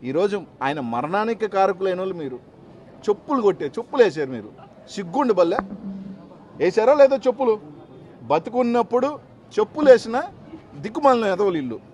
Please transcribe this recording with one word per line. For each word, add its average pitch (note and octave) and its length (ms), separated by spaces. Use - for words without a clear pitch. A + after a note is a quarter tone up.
ఈరోజు F3+ 380
ఆయన C#3+ 160
మరణానికి F3+ 680
కారకులైన F#3+ 500
వాళ్ళు F#3 180
మీరు. C3+ 240
చెప్పులు A#3+ 320
కొట్టే, F3+ 240
చెప్పులు A#3+ 380
వేసారు D3+ 260
మీరు, A2 200
సిగ్గుండు G#3 440
బల్లే. F3+ 240
వేసారా A3 360
లేదా C4+ 220
చెప్పులు? B3 320
బతుకున్నప్పుడు A#3+ 960
చెప్పులు D4 300
వేసిన A#3+ 340
దిక్కుమాలిన A#3 500
ఎదవలు F#3+ 320
ఇల్లు. A#2+ 220